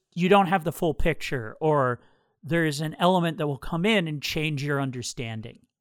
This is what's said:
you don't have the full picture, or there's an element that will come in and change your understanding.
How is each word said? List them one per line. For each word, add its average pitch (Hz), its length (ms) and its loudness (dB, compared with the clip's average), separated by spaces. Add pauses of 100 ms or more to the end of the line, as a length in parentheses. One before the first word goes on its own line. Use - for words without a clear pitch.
(140)
you 180 160 2
don't 196 180 6
have 175 160 0
the 160 80 -4
full 160 220 0
picture, 131 680 -2
or 139 420 2 (420)
there's 156 380 0
an 160 180 -4
element 175 380 2
that 156 100 -2
will 143 100 -2
come 170 280 -4
in 202 220 2
and 151 140 -6
change 151 420 -2
your 147 180 -2
understanding. 117 840 -8 (160)